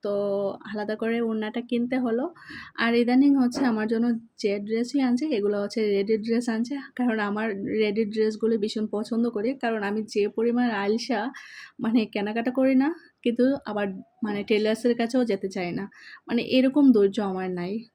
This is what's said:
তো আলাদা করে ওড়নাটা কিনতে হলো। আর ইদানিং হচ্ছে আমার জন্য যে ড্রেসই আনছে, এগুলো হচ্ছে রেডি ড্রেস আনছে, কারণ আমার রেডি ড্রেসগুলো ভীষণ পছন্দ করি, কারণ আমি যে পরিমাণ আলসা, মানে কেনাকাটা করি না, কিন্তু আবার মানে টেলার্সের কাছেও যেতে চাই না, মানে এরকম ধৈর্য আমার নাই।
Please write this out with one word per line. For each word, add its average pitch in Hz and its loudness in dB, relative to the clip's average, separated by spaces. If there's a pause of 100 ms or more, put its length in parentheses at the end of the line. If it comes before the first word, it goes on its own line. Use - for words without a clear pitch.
তো 202 -4 (580)
আলাদা 208 -4
করে 226 0 (100)
ওড়নাটা 220 -4
কিনতে 240 0
হলো। 233 0 (600)
আর 233 2 (100)
ইদানিং 262 6 (120)
হচ্ছে 247 0 (100)
আমার 220 0
জন্য 233 2 (360)
যে 202 2 (160)
ড্রেসই 240 0
আনছে, 247 2 (120)
এগুলো 202 0
হচ্ছে 208 -4 (160)
রেডি 202 2 (100)
ড্রেস 226 0
আনছে, 233 -2 (220)
কারণ 247 0 (120)
আমার 214 -2 (360)
রেডি 214 0 (100)
ড্রেসগুলো 220 0 (100)
ভীষণ 220 -2 (100)
পছন্দ 220 -2 (120)
করি, 214 -2 (140)
কারণ 226 -2
আমি 214 -2 (120)
যে 208 2 (140)
পরিমাণ 240 2 (160)
আলসা, 220 0 (600)
মানে 226 2 (140)
কেনাকাটা 220 -2
করি 262 4
না, 294 2 (340)
কিন্তু 240 2 (260)
আবার 208 -2 (400)
মানে 202 -4
টেলার্সের 220 2
কাছেও 240 0
যেতে 190 -2
চাই 180 -4 (100)
না, 196 -6 (420)
মানে 233 0 (160)
এরকম 269 4 (100)
ধৈর্য 196 6 (140)
আমার 185 -4 (100)
নাই। 180 -4 (220)